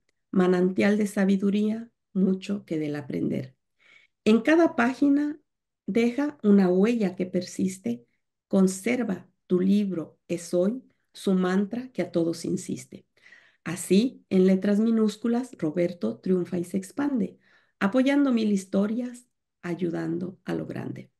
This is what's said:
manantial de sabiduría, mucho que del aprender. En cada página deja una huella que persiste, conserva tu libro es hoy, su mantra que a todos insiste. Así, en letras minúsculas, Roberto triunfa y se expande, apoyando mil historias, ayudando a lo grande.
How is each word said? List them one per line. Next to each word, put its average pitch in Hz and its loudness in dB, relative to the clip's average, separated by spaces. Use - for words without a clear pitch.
manantial 185 2
de 214 0
sabiduría, 202 0
mucho 190 -2
que 156 -4
del 147 -4
aprender. 135 -6
En 226 4
cada 330 4
página 285 0
deja 240 -2
una 202 6
huella 196 0
que 185 -4
persiste, 185 -6
conserva 196 0
tu 180 2
libro 190 0
es 170 -6
hoy, 208 0
su - -2
mantra 196 -2
que - -4
a 175 -8
todos 165 -2
insiste. - -8
Así, 185 0
en 185 6
letras 196 2
minúsculas, 226 0
Roberto 175 -4
triunfa 185 -2
y 175 -2
se 190 -8
expande, 262 -4
apoyando 262 2
mil 220 2
historias, 220 -2
ayudando 170 -6
a 165 -6
lo 160 -6
grande. - -10